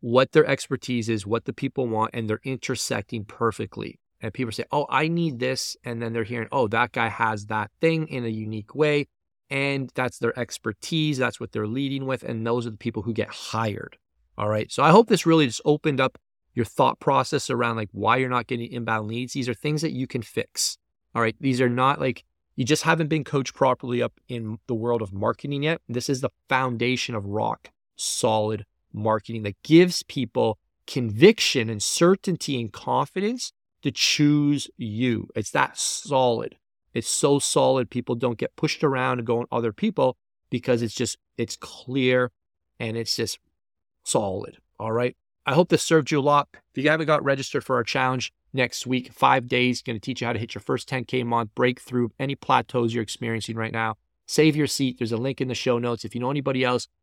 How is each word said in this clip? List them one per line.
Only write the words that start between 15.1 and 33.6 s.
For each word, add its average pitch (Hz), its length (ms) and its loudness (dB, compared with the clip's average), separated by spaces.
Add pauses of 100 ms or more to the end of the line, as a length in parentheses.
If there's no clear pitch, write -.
really 160 200 6
just - 200 -4
opened 143 340 2
up 131 180 0 (360)
your 117 120 0
thought - 340 2
process 135 500 0
around, 120 260 0
like, 107 160 -4
why 110 240 2
you're 131 120 0
not 123 180 -2
getting 120 240 -6
inbound 113 380 -4
leads. 120 260 -6
These 127 140 -2
are 120 60 -2
things 151 280 -2
that 160 100 -2
you 127 140 -4
can 120 160 -4
fix. - 560 -6 (360)
All 117 60 0
right. 113 200 0
These 131 220 2
are 123 60 6
not, 131 300 2
like, 135 260 -4 (320)
you - 80 0
just 151 180 2
haven't 160 260 4
been 151 160 0
coached 135 300 -2
properly 123 480 2
up - 260 -4
in 113 380 -8
the 127 80 -4
world 117 260 0
of 98 140 -8
marketing 117 480 -2
yet. 160 260 0
This 123 220 -4
is 127 100 -2
the 131 100 -2 (180)
foundation 123 640 0
of 101 100 -4
rock 110 460 -4 (260)
solid 110 680 0 (260)
marketing 110 520 -2
that 104 180 -8
gives 175 400 6
people 117 560 -2 (280)
conviction 120 840 0
and 104 120 -8
certainty 170 800 0
and 110 100 -6
confidence 185 800 -4 (280)